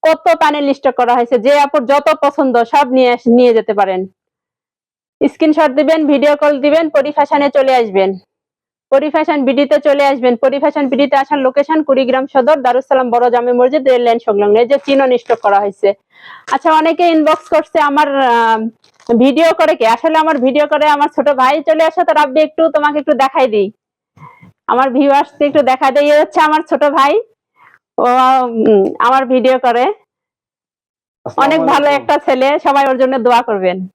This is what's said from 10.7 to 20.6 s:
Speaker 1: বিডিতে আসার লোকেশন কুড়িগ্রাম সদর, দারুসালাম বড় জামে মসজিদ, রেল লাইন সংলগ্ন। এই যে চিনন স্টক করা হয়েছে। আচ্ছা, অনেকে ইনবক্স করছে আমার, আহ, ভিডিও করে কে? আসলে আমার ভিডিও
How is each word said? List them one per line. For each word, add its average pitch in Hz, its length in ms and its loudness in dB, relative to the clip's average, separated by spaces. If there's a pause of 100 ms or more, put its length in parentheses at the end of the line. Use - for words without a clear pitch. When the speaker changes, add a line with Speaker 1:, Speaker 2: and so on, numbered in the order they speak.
Speaker 1:
বিডিতে 269 280 0
আসার 277 220 -2
লোকেশন 277 440 -2
কুড়িগ্রাম 262 440 -2
সদর, 277 360 0
দারুসালাম 254 480 0
বড় 240 200 0
জামে 240 220 0
মসজিদ, 254 320 0
রেল 247 200 2
লাইন 233 140 0
সংলগ্ন। 208 380 0
এই 240 140 0
যে 277 140 2
চিনন 277 320 0
স্টক 233 240 -4
করা 202 200 0
হয়েছে। 202 280 -4 (640)
আচ্ছা, 277 200 -2
অনেকে 330 360 0
ইনবক্স 311 400 0
করছে 320 320 -2
আমার, 294 280 0 (180)
আহ, 226 320 2 (680)
ভিডিও 294 280 2
করে 311 240 0
কে? 220 120 -2
আসলে 320 300 0
আমার 311 200 0
ভিডিও 269 280 0